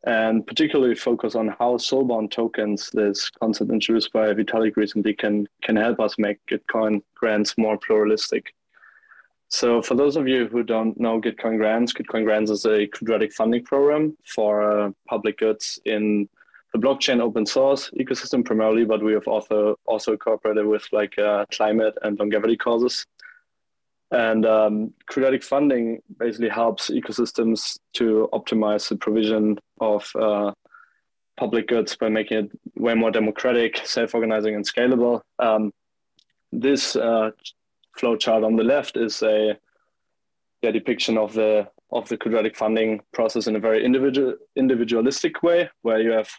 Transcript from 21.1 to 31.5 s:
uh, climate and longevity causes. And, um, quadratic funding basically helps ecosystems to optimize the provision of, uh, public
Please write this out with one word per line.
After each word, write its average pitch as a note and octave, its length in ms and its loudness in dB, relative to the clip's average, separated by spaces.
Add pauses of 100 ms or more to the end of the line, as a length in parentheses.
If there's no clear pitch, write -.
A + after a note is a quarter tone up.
uh, G#2 340 0
climate G#2+ 520 0
and G#2 160 -2
longevity G#2+ 380 0
causes. A#2+ 480 -2 (1040)
And, A2+ 340 2
um, G#2+ 480 2 (160)
quadratic C3+ 340 0
funding C3 580 0 (160)
basically A2+ 320 -2
helps A2+ 400 -2
ecosystems A2+ 880 -2 (160)
to A2 380 2
optimize G#2+ 560 -2
the G#2+ 80 -2
provision G#2+ 640 0 (220)
of, G#2 340 0
uh, G#2 360 0 (840)
public A2+ 300 -2